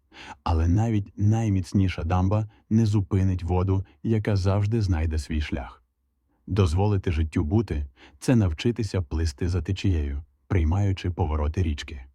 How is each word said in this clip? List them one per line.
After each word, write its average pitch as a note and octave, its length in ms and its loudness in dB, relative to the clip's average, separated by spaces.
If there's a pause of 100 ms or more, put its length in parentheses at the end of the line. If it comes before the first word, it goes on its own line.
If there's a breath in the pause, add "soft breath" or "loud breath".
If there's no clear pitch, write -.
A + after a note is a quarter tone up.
(440 loud breath)
Але E2 240 2
навіть G#2 500 0
найміцніша G2+ 840 0
дамба F#2+ 460 0 (200 soft breath)
не A2+ 160 4
зупинить F#2+ 580 2
воду, F#2 420 0 (180 loud breath)
яка A2 320 0
завжди G#2 460 2
знайде E2 360 0
свій D2+ 240 -2
шлях. - 420 -8 (640)
Дозволити F#2+ 640 2
життю D#2 320 0
бути — D2+ 440 0 (320 loud breath)
це C3+ 160 2
навчитися G2 680 0
плисти D#2+ 480 -2
за F2 120 -2
течією, D#2 600 -2 (240)
приймаючи F#2 640 0
повороти D2+ 520 -2
річки. C#2+ 400 -6 (120)